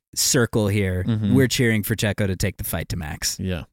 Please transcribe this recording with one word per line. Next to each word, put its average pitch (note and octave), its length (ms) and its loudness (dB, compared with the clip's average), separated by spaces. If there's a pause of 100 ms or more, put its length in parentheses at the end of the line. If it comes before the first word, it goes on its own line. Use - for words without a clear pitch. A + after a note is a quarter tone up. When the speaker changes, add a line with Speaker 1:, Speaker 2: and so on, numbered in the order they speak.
(160)
Speaker 1:
circle A2+ 520 2
here, F#2+ 400 0
Speaker 2:
Mm-hmm. A2 260 2
Speaker 1:
we're C3 140 6
cheering A2+ 340 2
for G#2+ 140 -2
Checo G2+ 320 0
to F#2+ 80 -2
take F2+ 220 -2
the - 80 -8
fight - 240 -4
to - 80 -6
Max. - 420 -6
Speaker 2:
Yeah. F2+ 340 -4